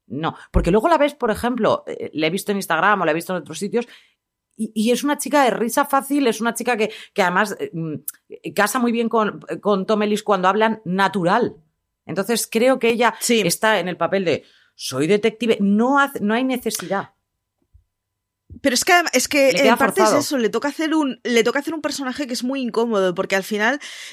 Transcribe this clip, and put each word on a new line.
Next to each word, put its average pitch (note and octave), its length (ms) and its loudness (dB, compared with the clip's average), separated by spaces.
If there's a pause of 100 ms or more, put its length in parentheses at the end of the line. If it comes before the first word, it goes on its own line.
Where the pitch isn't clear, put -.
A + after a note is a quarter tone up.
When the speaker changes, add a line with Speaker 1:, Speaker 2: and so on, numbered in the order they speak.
Speaker 1:
No, D3 280 -6 (160)
porque E3+ 200 2
luego A3 180 4
la E4 80 4
ves, C#4+ 180 2
por A#3 160 -4
ejemplo, A3 560 0
eh, - 280 -10
la D#3 140 0
he - 20 -2
visto F#3+ 200 -6
en G3+ 60 0
Instagram F#3 460 0
o - 20 0
la D#3 60 2
he D3+ 40 2
visto E3+ 220 -4
en E3+ 60 -6
otros D3+ 160 -14
sitios, G#3 280 -4 (720)
y, A3 180 -8
y A3 160 0
es A#3+ 140 0
una C#4+ 140 0
chica C#4+ 260 2
de A#3 60 4
risa A#3+ 340 0
fácil, C#4 420 0
es A3 140 0
una A#3 140 -2
chica A#3+ 240 -2
que, G#3+ 120 -2 (220)
que - 100 -2
además, F#3 360 0
eh, C#3+ 160 -8
mm, D#3+ 200 -6 (360)
eh, - 240 -14
casa G#3 240 0
muy A#3+ 140 2
bien A#3 180 -2
con, G#3 300 0 (200)
con G3 240 0
Tom G#3+ 180 0
Ellis G#3 200 0
cuando F#3 260 2
hablan G#3+ 380 2
natural. F#3+ 720 0 (500)
Entonces G3 440 -2
creo B3+ 280 4
que A#3 100 2
ella A#3 320 2
Speaker 2:
Sí. A#3 240 2
Speaker 1:
está G#3 360 2
en F3 80 -4
el E3+ 100 -6
papel F3+ 260 0
de D3+ 200 0 (300)
"soy C3+ 340 -4
detective", A3 520 0
no A3 380 4
hace, C#4 220 0
no G#3 120 0
hay B3 120 0
necesidad. A3 680 -4 (1500)
Speaker 2:
Pero C#4 120 2
es A#3+ 100 0
que, F4 100 4 (180)
es - 160 0
que C4+ 240 4
Speaker 1:
Le - 60 0
queda C4+ 140 6
Speaker 2:
en A#3+ 40 4
parte C#4 240 2
Speaker 1:
forzado. D#4 180 6
Speaker 2:
es C#4+ 80 -2
eso, C#4+ 120 -2
le A3+ 100 0
toca A3+ 200 -4
hacer D#4+ 260 -2
un, C#4+ 280 -2
le A#3 220 2
toca A#3+ 140 0
hacer D4+ 160 -6
un D#4 80 -8
personaje C4+ 440 -6
que A#3 60 -6
es A#3 100 -6
muy C4 200 -4
incómodo, A3 520 0
porque F#3+ 220 -2
al F#3+ 80 0
final A3 340 -2 (340)